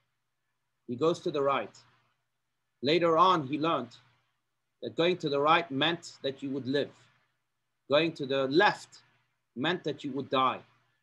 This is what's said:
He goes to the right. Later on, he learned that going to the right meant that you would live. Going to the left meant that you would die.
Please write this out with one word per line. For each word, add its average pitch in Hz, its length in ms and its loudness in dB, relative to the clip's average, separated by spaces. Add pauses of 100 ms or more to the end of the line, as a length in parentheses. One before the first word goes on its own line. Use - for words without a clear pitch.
(880)
He 120 100 -10
goes 165 240 0
to 175 100 -6
the 147 120 -2
right. 131 340 -2 (1040)
Later 165 340 2
on, 175 300 4
he 143 120 -6
learned 143 380 -2 (840)
that 117 140 -10
going 175 220 2
to 156 120 -4
the 143 100 0
right 160 300 4
meant 156 520 -2
that 135 200 -6
you 143 80 -6
would 131 160 -6
live. 135 260 -2 (960)
Going 160 240 2
to 151 140 -8
the 135 220 0
left 180 540 2 (540)
meant 170 280 -2
that 151 200 -6
you 135 80 -8
would 127 160 -8
die. 127 320 0 (420)